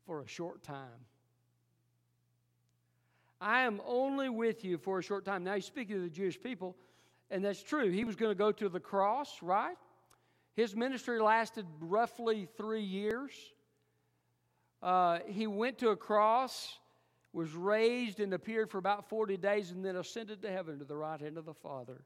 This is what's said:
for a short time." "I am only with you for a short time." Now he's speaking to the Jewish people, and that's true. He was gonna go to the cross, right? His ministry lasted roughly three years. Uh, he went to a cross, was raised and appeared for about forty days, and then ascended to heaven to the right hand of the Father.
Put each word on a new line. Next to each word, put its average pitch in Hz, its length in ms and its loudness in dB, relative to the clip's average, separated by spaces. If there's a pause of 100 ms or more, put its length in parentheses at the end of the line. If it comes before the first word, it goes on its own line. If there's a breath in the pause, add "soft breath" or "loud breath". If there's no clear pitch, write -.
for 156 160 -8
a 117 40 -14
short 175 360 -8
time." 127 420 -14 (2250)
"I 220 220 4
am 220 240 2
only 269 420 2
with 226 380 0
you 180 140 0
for 190 180 -2
a 180 60 -2
short 196 220 -4
time." 196 180 -2
Now 185 100 -2
he's 196 120 -2
speaking 214 320 -6
to 185 40 -2
the 175 80 -4
Jewish 175 320 -4
people, 185 340 -8 (540 soft breath)
and 196 160 -2
that's 202 160 -2
true. 269 300 2
He 196 120 0
was 220 120 -2
gonna 220 180 0
go 202 180 4
to 202 160 -2
the 180 120 -2
cross, 202 640 0
right? 220 340 0 (800 soft breath)
His 214 200 2
ministry 240 460 0
lasted 214 460 4 (120)
roughly 220 680 0 (100)
three 220 260 -2
years. 214 680 -4 (1300)
Uh, 180 460 4
he 214 180 -2
went 220 340 0
to 240 100 4
a 208 60 4
cross, 220 840 2 (520 soft breath)
was 160 220 -4
raised 214 680 2
and 196 140 0
appeared 220 380 -2
for 202 80 -2
about 202 280 0
forty 214 300 0
days, 196 320 2
and 180 160 -6
then 185 120 -2
ascended 208 440 -8
to 208 100 -6
heaven 165 280 -6
to 143 60 -12
the 147 120 -8
right 156 240 -4
hand 156 160 -8
of 160 80 -10
the 160 80 -12
Father. 131 520 -12